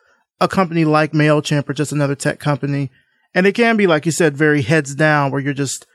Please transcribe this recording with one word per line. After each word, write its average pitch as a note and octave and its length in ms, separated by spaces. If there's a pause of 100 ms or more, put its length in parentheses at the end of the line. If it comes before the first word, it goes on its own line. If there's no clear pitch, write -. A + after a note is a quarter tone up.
(420)
a F#3 60
company E3+ 380
like D3+ 260
MailChimp D3+ 580
or D3 40
just C#3+ 180
another C#3 240
tech - 240
company, C#3 500 (460)
and F#3 120
it G3 60
can A#3 240
be, G3+ 100
like D3+ 180
you E3 60
said, D3+ 240
very D3 280
heads C#3 320
down, D3 360
where C#3 80
you're C#3 140
just C3+ 420